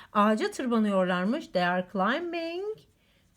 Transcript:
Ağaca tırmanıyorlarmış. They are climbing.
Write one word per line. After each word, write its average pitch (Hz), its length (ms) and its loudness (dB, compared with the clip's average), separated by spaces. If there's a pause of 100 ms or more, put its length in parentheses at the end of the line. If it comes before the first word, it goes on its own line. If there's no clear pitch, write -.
(120)
Ağaca 220 380 2
tırmanıyorlarmış. 208 960 0
They 180 200 0
are 180 260 0
climbing. 339 840 -4 (580)